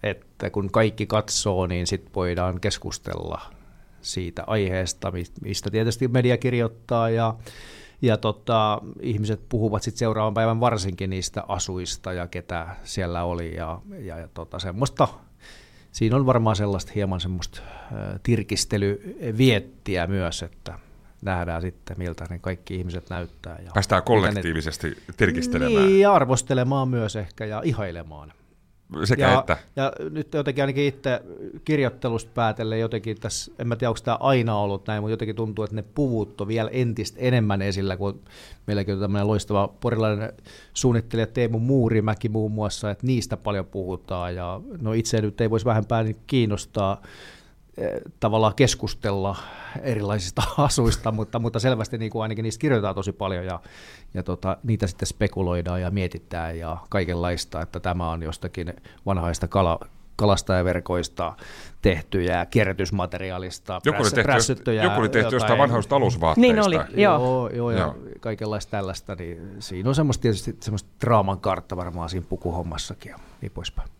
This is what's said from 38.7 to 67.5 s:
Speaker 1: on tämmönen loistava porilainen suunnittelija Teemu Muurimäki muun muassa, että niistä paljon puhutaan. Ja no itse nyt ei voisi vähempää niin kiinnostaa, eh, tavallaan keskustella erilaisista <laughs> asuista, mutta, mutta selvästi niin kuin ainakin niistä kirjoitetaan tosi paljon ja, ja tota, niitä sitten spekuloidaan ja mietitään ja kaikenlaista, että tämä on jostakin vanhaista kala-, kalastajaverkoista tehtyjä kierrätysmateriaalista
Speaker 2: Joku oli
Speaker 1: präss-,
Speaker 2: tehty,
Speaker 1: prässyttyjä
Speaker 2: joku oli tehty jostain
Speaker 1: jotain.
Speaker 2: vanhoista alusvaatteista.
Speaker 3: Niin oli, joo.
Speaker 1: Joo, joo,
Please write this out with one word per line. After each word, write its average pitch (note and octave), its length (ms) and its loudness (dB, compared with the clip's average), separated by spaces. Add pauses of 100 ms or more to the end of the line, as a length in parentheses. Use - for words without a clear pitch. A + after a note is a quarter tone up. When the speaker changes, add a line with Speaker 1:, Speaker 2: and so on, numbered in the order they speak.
Speaker 1:
on F#2+ 60 -2
tämmönen G2+ 260 0
loistava G#2 400 2
porilainen G#2+ 680 0 (400)
suunnittelija A2+ 540 2
Teemu A#2 320 0
Muurimäki A2+ 720 4
muun G#2+ 220 0
muassa, G#2+ 400 -2
että G2+ 160 -4
niistä A2+ 300 0
paljon G2 280 -2
puhutaan. F2+ 680 -6
Ja F2+ 260 -6 (200)
no A2 120 0
itse A2+ 280 2
nyt G#2 200 -2
ei A2+ 80 4
voisi A2 160 2
vähempää A2+ 380 2
niin A2 140 -2 (100)
kiinnostaa, G#2 760 0 (760)
eh, - 120 -2 (300)
tavallaan A2 360 4
keskustella G2 800 2 (460)
erilaisista G#2 600 -2 (120)
<laughs> - 40 -2
asuista, B2 540 4
mutta, A2 280 -2
mutta A2+ 200 0
selvästi A2+ 380 0
niin A2 140 -4
kuin A2+ 120 -2
ainakin A2 200 -4
niistä A2 180 -4
kirjoitetaan G#2+ 340 2
tosi G2 160 -2
paljon F#2 340 -2
ja, F2+ 140 -4 (540)
ja F2+ 100 -4
tota, F#2 400 -2
niitä A2 240 0
sitten F2+ 200 -4
spekuloidaan F2+ 720 -2
ja F2+ 100 -2
mietitään E2+ 680 -4
ja E2 180 -6 (120)
kaikenlaista, F2 720 -2
että E2+ 180 -8
tämä F2 320 -2
on E2 120 -6
jostakin E2 500 -8 (320)
vanhaista F2 420 0
kala-, F2 400 2 (280)
kalastajaverkoista F2+ 1160 0 (480)
tehtyjä F2 640 2
kierrätysmateriaalista F#2 1400 -2
Speaker 2:
Joku G#2 160 -2
oli G#3 80 2
Speaker 1:
präss-, - 60 -4
Speaker 2:
tehty, A2+ 160 4
Speaker 1:
prässyttyjä A2+ 520 2
Speaker 2:
joku G#2 180 2
oli A2 80 2
tehty A2+ 260 2
jostain A#2+ 60 4 (100)
Speaker 1:
jotain. A#2+ 80 4
Speaker 2:
vanhoista A#2+ 360 4
alusvaatteista. B2 580 6
Speaker 3:
Niin G#3+ 120 4
oli, F3 100 4
joo. F3 420 4
Speaker 1:
Joo, B2+ 320 2
joo, A#2+ 220 -2